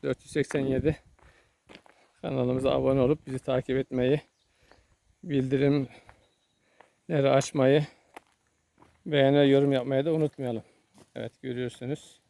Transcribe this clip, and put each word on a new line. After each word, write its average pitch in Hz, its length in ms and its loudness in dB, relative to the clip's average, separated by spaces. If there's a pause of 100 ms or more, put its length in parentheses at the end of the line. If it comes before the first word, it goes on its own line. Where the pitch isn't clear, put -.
dört 139 220 -6
yüz - 80 -20
seksen 147 280 -2
yedi. 135 360 -2 (1300)
Kanalımıza 131 480 -2
abone 135 300 2
olup 135 260 0
bizi 131 120 -8
takip 131 380 -4
etmeyi, 131 440 0 (1040)
bildirimleri 139 640 0 (1400)
açmayı, 139 560 2 (1200)
beğeni 143 320 4
ve 143 80 6
yorum 139 260 4
yapmayı 135 320 -2
da 165 80 -2
unutmayalım. 135 500 -4 (520)
Evet, 117 180 -10 (100)
görüyorsunuz. 127 880 -10